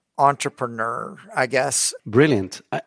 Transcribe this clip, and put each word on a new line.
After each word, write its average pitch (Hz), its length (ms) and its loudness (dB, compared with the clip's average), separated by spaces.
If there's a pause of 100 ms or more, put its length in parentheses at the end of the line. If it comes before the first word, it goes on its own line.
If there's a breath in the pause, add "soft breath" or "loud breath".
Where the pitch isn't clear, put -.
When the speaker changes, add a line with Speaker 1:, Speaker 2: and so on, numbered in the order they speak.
(180)
Speaker 1:
entrepreneur, 127 1000 -2 (180)
I 131 120 0
guess. 131 480 0 (120)
Speaker 2:
Brilliant. 113 540 2 (140)
I, - 140 -4